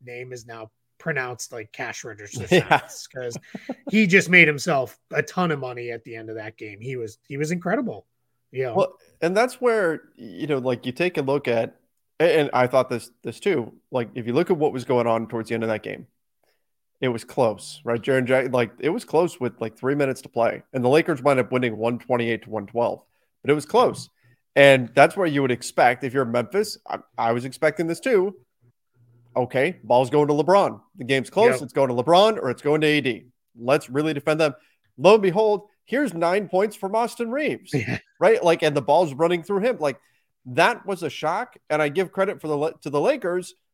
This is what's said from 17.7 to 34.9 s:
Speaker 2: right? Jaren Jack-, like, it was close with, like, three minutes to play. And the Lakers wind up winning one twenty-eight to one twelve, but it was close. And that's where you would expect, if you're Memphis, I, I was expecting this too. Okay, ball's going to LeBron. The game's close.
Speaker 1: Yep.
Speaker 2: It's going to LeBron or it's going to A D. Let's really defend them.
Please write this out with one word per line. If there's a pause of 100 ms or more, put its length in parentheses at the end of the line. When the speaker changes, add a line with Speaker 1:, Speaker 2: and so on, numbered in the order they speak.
Speaker 2:
right?
Jaren
Jack-,
like,
it
was
close
with,
like,
three
minutes
to
play. (100)
And
the
Lakers
wind
up
winning
one
twenty-eight
to
one
twelve, (400)
but
it
was
close. (480)
And
that's
where
you
would
expect,
if
you're
Memphis, (100)
I, (180)
I
was
expecting
this
too. (1000)
Okay,
ball's
going
to
LeBron. (160)
The
game's
close.
Speaker 1:
Yep.
Speaker 2:
It's
going
to
LeBron
or
it's
going
to
A
D. (300)
Let's
really
defend
them. (420)